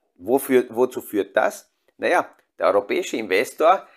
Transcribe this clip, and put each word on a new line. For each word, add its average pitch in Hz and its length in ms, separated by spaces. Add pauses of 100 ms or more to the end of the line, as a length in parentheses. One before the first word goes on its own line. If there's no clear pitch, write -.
(160)
Wofür, 123 540
wozu 123 300
führt 101 360
das? - 360 (260)
Naja, 151 300 (300)
der - 80
europäische 101 500
Investor 120 680 (100)